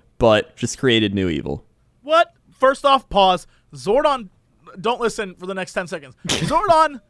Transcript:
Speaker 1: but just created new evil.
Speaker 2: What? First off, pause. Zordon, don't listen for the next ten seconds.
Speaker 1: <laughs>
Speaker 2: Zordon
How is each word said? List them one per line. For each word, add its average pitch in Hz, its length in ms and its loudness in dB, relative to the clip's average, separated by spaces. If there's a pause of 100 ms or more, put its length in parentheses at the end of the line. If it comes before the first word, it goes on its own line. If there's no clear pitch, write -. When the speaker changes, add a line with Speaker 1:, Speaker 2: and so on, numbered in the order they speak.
(160)
Speaker 1:
but 110 400 2
just - 220 -6
created 110 360 2
new 95 140 0
evil. 71 360 -6 (380)
Speaker 2:
What? 320 300 0 (180)
First 269 340 0
off, 269 240 0
pause. 185 380 2 (280)
Zordon, 233 560 -2 (500)
don't 233 200 -4
listen 208 360 -6
for 180 100 -18
the 190 80 -8
next 185 200 -10
ten 185 120 -6
seconds. 143 340 -14
Speaker 1:
<laughs> - 60 -14
Speaker 2:
Zordon 302 840 0